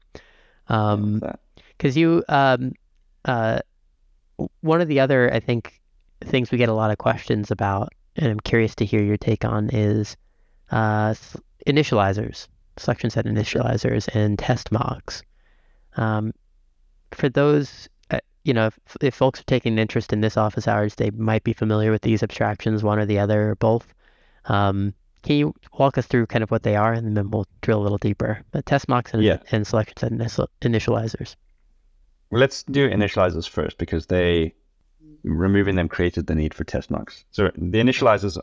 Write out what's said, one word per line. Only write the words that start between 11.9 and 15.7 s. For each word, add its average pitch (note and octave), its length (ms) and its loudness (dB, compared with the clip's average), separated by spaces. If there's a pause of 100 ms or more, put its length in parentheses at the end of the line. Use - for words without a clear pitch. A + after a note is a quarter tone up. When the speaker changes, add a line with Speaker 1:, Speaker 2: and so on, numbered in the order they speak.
Speaker 1:
selection - 320 -2
set A2 160 -2
initializers, A2+ 880 -2
and G#2 240 2
test - 340 -2
mocks. - 520 -6 (720)